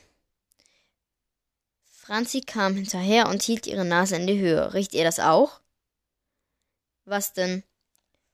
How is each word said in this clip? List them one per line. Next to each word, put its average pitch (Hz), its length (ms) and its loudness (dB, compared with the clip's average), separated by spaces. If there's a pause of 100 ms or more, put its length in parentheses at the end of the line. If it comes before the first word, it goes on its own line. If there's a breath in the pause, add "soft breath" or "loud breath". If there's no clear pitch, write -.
(1800)
Franzi 233 560 -6
kam 196 340 -2
hinterher 196 540 2
und 196 140 -2
hielt 226 240 -4
ihre 190 180 -4
Nase 175 320 0
in 175 100 -4
die 202 120 2
Höhe. 170 360 0
„Riecht 190 200 -4
ihr 165 100 2
das 165 160 0
auch?“ 180 400 4 (1400)
„Was 202 280 -4
denn?“, 185 320 -4 (680)